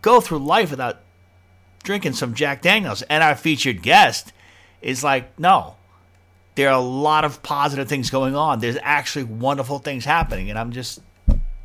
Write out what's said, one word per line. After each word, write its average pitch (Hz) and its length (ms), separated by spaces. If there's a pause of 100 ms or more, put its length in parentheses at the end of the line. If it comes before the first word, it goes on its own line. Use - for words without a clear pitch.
go 233 180
through 156 200
life 156 320
without 127 280 (840)
drinking 185 320
some 120 200
Jack 139 280
Daniels?" 175 420
And 156 200
our 151 120
featured 127 460
guest 139 520 (480)
is 127 200
like, 135 380
"No, 170 360 (800)
there 139 120
are 131 100
a - 20
lot 143 440
of 143 180
positive 139 460
things 131 220
going 135 260
on. 147 240
There's 120 220
actually 143 420
wonderful 131 560
things 135 240
happening." 117 460
And 107 100
I'm 120 140
just 123 260 (640)